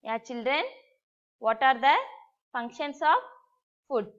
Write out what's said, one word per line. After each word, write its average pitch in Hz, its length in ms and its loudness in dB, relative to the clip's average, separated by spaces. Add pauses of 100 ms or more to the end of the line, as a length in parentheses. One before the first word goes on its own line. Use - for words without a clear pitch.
Yeah, 226 180 -6
children, 247 440 -4 (760)
what 226 220 0
are 262 160 4
the 269 180 4 (580)
functions 262 480 -8
of 320 160 4 (720)
food? 220 180 -2 (120)